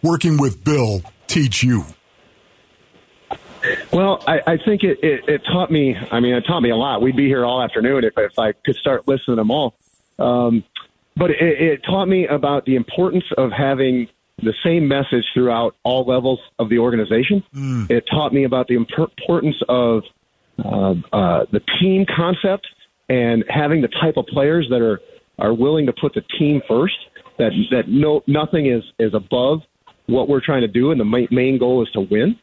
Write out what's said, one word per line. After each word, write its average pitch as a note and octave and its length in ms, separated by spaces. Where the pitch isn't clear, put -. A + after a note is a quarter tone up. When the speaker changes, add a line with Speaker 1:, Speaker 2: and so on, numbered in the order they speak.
Speaker 1:
working E3 340
with C#3 260
Bill A#2 380
teach C#3 380
you? A#2 220
Speaker 2:
Well, F#3+ 360
I, D#3+ 180
I E3 180
think G#3 200
it, F3 180
it, D3 260
it D3 180
taught F3+ 260
me, C#3 240
I A2+ 80
mean, B2 160
it A#2+ 60
taught E3+ 200
me A#2+ 80
a A#2 60
lot. A#2+ 260
We'd C3 140
be C#3 120
here C3 180
all B2+ 160
afternoon A#2+ 420
if, A2 140
if G#2+ 200
I G#2+ 160
could C3+ 100
start - 320
listing C3 280
them A2 160
all. C3+ 240
Um, A#2+ 440
but E3+ 160
it, C#3+ 100
it D#3+ 420
taught F#3+ 240
me F#3 200
about C#3+ 380
the C3 100
importance F3 480
of C3 140
having B2+ 560
the A2 160
same E3 240
message C3+ 460
throughout A#2+ 500
all B2+ 220
levels B2+ 340
of A2+ 100
the A#2 80
organization. A#2+ 680
Speaker 1:
Mm. B2+ 340
Speaker 2:
It A#2 200
taught D3+ 240
me C#3 100
about B2+ 240
the A#2+ 80
impor-, A#2+ 420
importance D#3 380
of, A#2+ 360
uh, G2+ 300
uh, F2 380
the G#2 100
team F#3+ 260
concept F#3 520
and A#2 400
having D3 320
the A#2 60
type - 300
of B2+ 100
players D3 420
that B2 120
are, A2 180
are G#2+ 140
willing C#3+ 320
to B2 80
put - 200
the G#2 80
team D3 300
first, C#3 280
that, A2 140
that B2 160
no, D3 400
nothing D3+ 400
is, A#2+ 160
is A2 140
above B2 480
what B2+ 220
we're C#3 140
trying C3+ 180
to A2+ 60
do, A#2+ 240
and C#3+ 80
the A2 60
ma-, A#2 260
main B2+ 260
goal B2 240
is A2 100
to A2 100
win. G#2+ 420